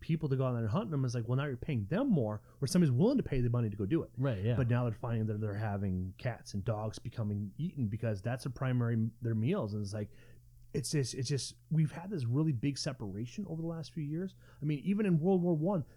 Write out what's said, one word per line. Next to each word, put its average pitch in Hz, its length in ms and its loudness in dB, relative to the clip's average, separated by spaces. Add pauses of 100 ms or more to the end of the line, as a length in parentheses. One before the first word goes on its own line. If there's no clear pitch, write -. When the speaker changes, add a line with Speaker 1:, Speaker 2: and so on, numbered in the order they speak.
Speaker 1:
people 156 260 -2
to 135 80 2
go 131 120 2
out 127 40 0
there 117 120 0
and 110 60 0
hunt 185 220 -2
them. 139 140 0
It's 120 100 -2
like, 113 140 -4
well, 127 80 4
now 143 80 0
you're 139 100 -4
paying 120 340 -2
them 247 200 0
more, 110 320 2 (180)
or 139 80 -2
somebody's 170 240 4
willing 180 240 4
to 208 80 2
pay 139 160 0
the 123 100 4
money 120 200 2
to 101 80 -8
go 104 80 -2
do 160 180 2
it. - 140 -10
Speaker 2:
Right, 120 260 0
yeah. 117 140 2
Speaker 1:
But 123 120 2
now 120 140 4
they're 120 80 0
finding 113 360 -2
that 107 120 -2
they're 107 140 -2
having 98 640 -2
cats - 380 -6
and 98 100 -4
dogs 110 340 -2
becoming 104 580 -4
eaten 143 300 -2
because 107 340 -2
that's 123 240 -4
a 147 40 -2
primary, 123 480 0 (240)
their 117 140 0
meals. 113 400 0
And 104 60 -4
it's 101 120 -6
like, 104 160 -6 (600)
it's - 200 -4
just, 139 240 0
it's 127 120 -4
just, 139 280 -2 (160)
we've 156 200 4
had 180 200 -8
this 147 140 -2
really 147 260 2
big 135 260 0
separation 123 720 -6
over 160 100 -6
the 165 80 -4
last 165 240 -8
few 156 120 -6
years. 165 320 -4 (260)
I 143 40 -4
mean, 147 200 0
even 202 220 2
in 170 120 6
World 180 220 4
War 175 140 4
One, 160 280 0 (140)